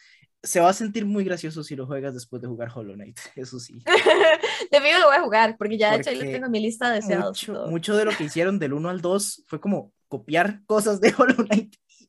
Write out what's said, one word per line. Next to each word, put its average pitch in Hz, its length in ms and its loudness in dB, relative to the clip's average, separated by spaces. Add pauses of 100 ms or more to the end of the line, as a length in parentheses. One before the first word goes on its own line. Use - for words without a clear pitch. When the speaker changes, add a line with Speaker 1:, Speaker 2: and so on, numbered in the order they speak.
(440)
Speaker 1:
Se - 140 -2
va 175 120 6
a - 20 4
sentir 208 340 -4
muy 202 180 -2
gracioso 165 380 -6
si 147 140 -10
lo 131 100 -10
juegas 139 280 -8
después 123 280 -12
de 123 60 -10
jugar 117 260 -8
Hollow 101 200 -12
Knight, 104 220 -18
<laughs> - 200 -20
eso 127 240 -12
sí. - 260 -20
Speaker 2:
<laughs> 349 840 2
De 285 80 6
fijo 302 180 4
lo 349 80 6
voy 277 100 8
a 349 60 4
jugar, 220 340 2
porque 214 220 -4
ya 214 140 4
de 214 60 2
hecho - 120 -4
ahí 254 60 -4
lo 262 60 -8
Speaker 1:
Porque 269 100 -6
Speaker 2:
tengo 254 140 -6
en 240 60 -4
mi 214 80 0
lista 233 300 -2
de 226 60 0
deseados 202 460 -2
y - 40 -12
Speaker 1:
mucho, 214 140 -10
Speaker 2:
todo. - 100 -8
Speaker 1:
mucho 170 260 -2
de 214 80 2
lo 214 80 0
que 170 120 -4
hicieron 175 340 0
del 143 140 -2
uno 156 180 -4
al 180 100 -6
dos 190 460 -2
fue 156 140 -10
como 185 320 -4 (160)
copiar 160 580 -2
cosas 208 340 0
de 214 140 4
<laughs> - 20 -6
Hollow 247 300 4
Knight. 214 300 -2 (320)